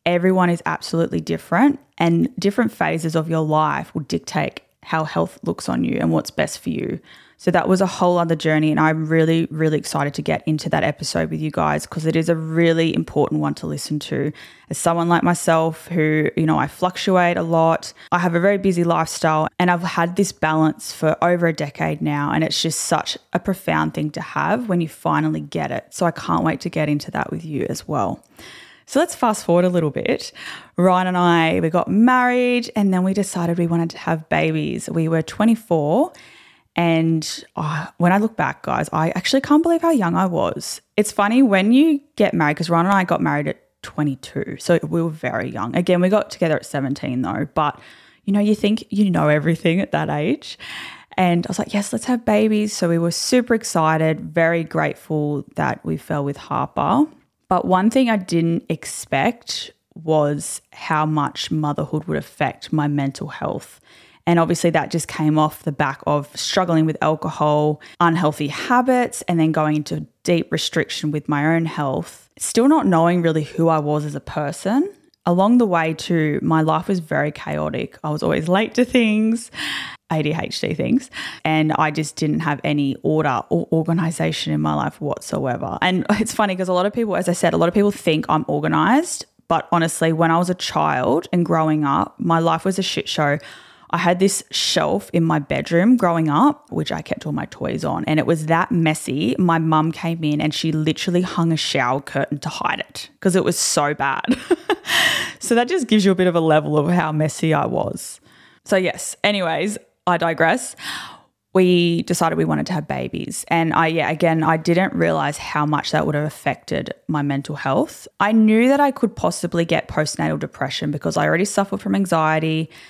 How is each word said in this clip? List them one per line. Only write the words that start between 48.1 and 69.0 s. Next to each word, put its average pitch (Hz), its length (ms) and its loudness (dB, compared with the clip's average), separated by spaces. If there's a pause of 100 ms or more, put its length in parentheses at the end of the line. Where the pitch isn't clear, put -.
you 196 80 -2
know, 208 80 4
you 208 140 4
think 208 360 0
you 202 200 2
know 156 180 2
everything 160 520 2
at - 120 -4
that 151 180 -2
age. 156 480 -4 (580)
And 175 300 2
I - 20 -8
was 185 100 -4
like, - 140 -4
"Yes, 202 200 -2
let's 226 140 -4
have 247 180 -2
babies." 214 500 2
So 175 140 0
we 170 100 2
were 170 140 0
super 247 420 0
excited, 160 800 0
very 165 300 2
grateful 151 800 -4 (120)
that 139 280 -2
we 160 120 -4
fell 147 280 -6
with 143 120 -6
Harper. 156 720 0 (440)
But 180 160 0
one 185 240 4
thing 262 180 2
I 220 80 2
didn't 170 540 0
expect - 1000 -4 (220)
was 151 680 -2 (100)
how 156 320 -2
much 151 460 -2
motherhood 151 540 -2
would 156 120 -4
affect - 560 -6
my 151 160 0
mental 143 400 -2
health. - 500 -10 (480)
And 170 120 4
obviously 165 320 2
that 160 200 -2
just 165 160 -4
came 151 320 2
off 151 260 0
the 165 80 -2
back 139 340 -2
of 147 280 -2
struggling 170 520 2
with 156 160 -2
alcohol, 151 800 0 (180)
unhealthy 160 480 2
habits, 247 800 0